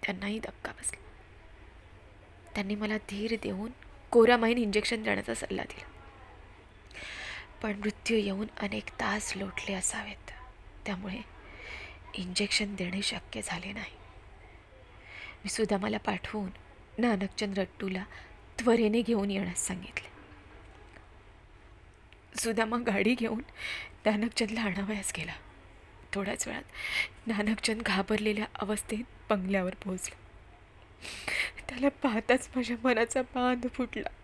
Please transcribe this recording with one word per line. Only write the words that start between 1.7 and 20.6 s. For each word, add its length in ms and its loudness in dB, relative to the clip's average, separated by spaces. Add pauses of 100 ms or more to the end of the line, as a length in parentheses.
त्यांनी 200 0
मला 220 0
धीर 460 -2
देऊन 280 -4 (400)
कोरामाइन 480 10
इंजेक्शन 440 2
देण्याचा 320 0
सल्ला 280 -2
दिला, 220 -8 (1800)
पण 160 -2
मृत्यू 380 0
येऊन 300 2 (140)
अनेक 240 -4 (160)
तास 360 0
लोटले 380 -4
असावेत, 560 -4 (560)
त्यामुळे 340 -6 (920)
इंजेक्शन 600 0
देणे 280 -2
शक्य 420 -4
झाले 280 -4
नाही. 200 -8 (1500)
मी 40 -6
सुदामाला 500 2
पाठवून 520 -2 (480)
नानकचंद 600 2
रट्टूला 460 -2 (540)
त्वरेने 440 6
घेऊन 280 4
येण्यास 360 0
सांगितले. 420 -6 (2250)